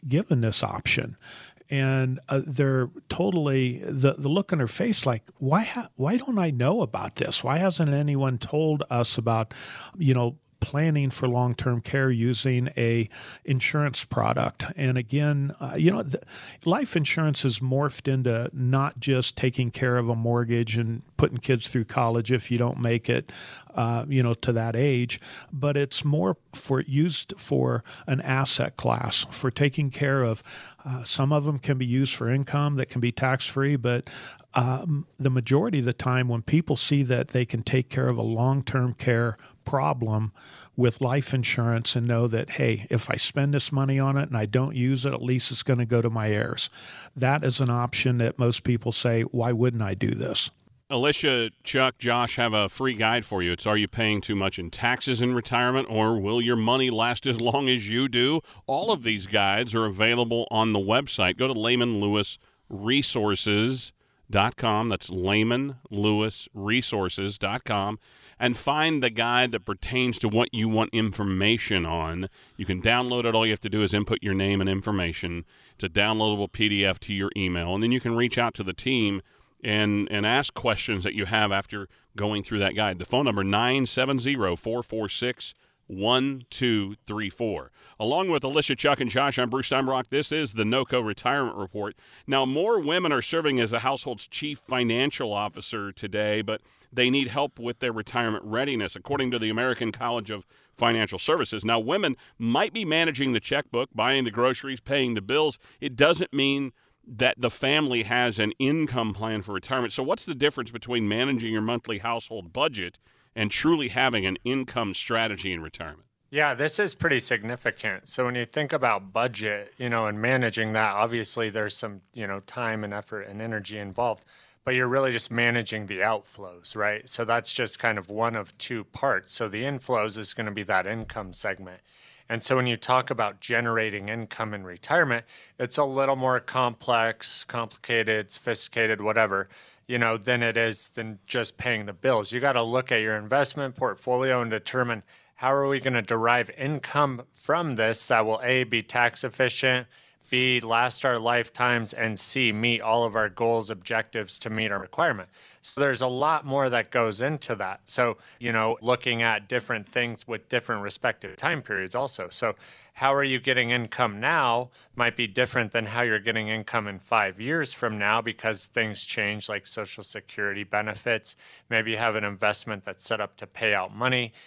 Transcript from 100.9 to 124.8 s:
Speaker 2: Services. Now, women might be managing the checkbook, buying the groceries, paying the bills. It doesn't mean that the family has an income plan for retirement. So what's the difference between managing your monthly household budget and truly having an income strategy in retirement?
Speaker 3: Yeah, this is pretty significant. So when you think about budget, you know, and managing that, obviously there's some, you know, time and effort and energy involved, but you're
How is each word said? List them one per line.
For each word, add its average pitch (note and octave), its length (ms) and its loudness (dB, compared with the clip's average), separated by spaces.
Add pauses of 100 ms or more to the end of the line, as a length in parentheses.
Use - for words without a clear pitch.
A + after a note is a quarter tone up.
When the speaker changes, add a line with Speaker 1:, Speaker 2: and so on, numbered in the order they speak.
Speaker 2:
Services. A#2 440 0
Now, A#2 160 2
women D3 380 0 (200)
might A#2+ 360 0
be A3 100 -4
managing D#3 480 0
the A2+ 80 2
checkbook, C3+ 560 -2
buying B2+ 300 2
the A2+ 60 -2
groceries, B2+ 500 0
paying C3 320 0
the G#2+ 80 -2
bills. C3+ 360 0 (220)
It C3+ 160 -6
doesn't D3+ 380 4
mean C#3 400 0 (320)
that B2 320 0
the B2 120 0
family C#3 540 0
has A#2+ 360 0
an G#2+ 200 2
income C3+ 540 0
plan A2 280 -4
for G#2 120 -10
retirement. A#2 400 -2
So C#3 100 -2
what's D3 220 -2
the E3+ 100 -6
difference C3 360 0
between A#2+ 360 -2
managing A#2 440 0
your A2 100 0
monthly A2+ 360 -2
household A2 560 -8
budget A#2+ 440 -2 (380)
and G#2+ 160 0
truly D#3 380 2
having A#2 360 2
an F#2 180 -2
income B2 500 -2
strategy G#2+ 580 -2
in E2+ 100 -6
retirement? D#2 440 -14 (240)
Speaker 3:
Yeah, C#3+ 260 0
this D3+ 240 -2
is G3+ 160 -2
pretty D3 240 2
significant. A2 880 -4
So - 180 -2
when B2 100 -2
you A#2+ 100 -2
think D3 280 -4
about G#2+ 400 0
budget, G#2+ 640 -2
you B2 120 -4
know, A2+ 180 0
and G#2 120 -4
managing A2+ 540 0
that, A2 200 2
obviously A2+ 560 -2
there's G#2 260 -4
some, G2+ 260 -10 (120)
you A2+ 120 -8
know, G2 140 -6
time A2 440 -6
and G#2 100 -8
effort G#2 300 -10
and G2+ 180 -12
energy G#2+ 360 -8
involved, G#2 480 -4 (400)
but C3 80 0
you're B2+ 140 2